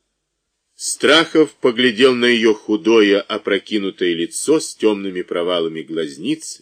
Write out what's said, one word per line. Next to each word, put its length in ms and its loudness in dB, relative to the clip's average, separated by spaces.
Страхов 800 2
поглядел 580 2
на 120 0
её 280 4
худое, 680 2
опрокинутое 920 -4
лицо 460 -2
с 160 -10
тёмными 480 -2
провалами 580 -4
глазниц 800 -8